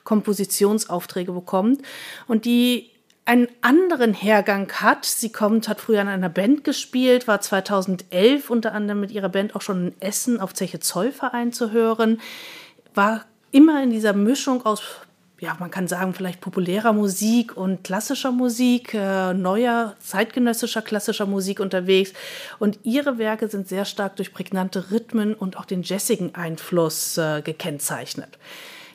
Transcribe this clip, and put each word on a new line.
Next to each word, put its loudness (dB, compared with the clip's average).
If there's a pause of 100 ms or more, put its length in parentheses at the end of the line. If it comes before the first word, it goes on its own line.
Kompositionsaufträge 0
bekommt 0 (460)
und 0
die 2 (340)
einen 4 (140)
anderen 4
Hergang 2
hat. 2
Sie -4
kommt, 2
hat -4
früher 2
in -2
einer -2
Band 2
gespielt, 2
war 2
zweitausendelf 2
unter 0
anderem -2
mit -4
ihrer -4
Band -2
auch -8
schon -2
in -6
Essen -2
auf -6
Zeche -6
Zollverein -4
zu -4
hören, 2 (720)
war 2 (280)
immer 8
in 2
dieser 2
Mischung 2
aus, 0 (580)
ja, -8
man -10
kann -4
sagen, -2
vielleicht -8
populärer 0
Musik 2
und -4
klassischer -2
Musik, 2
äh, 0
neuer, 0
zeitgenössischer -2
klassischer -2
Musik -2
unterwegs. 2 (460)
Und 0
ihre 0
Werke -2
sind -8
sehr -4
stark -6
durch -8
prägnante -6
Rhythmen -2
und -8
auch -12
den -4
jazzigen -4
Einfluss, -2
äh, 0
gekennzeichnet. -8 (580)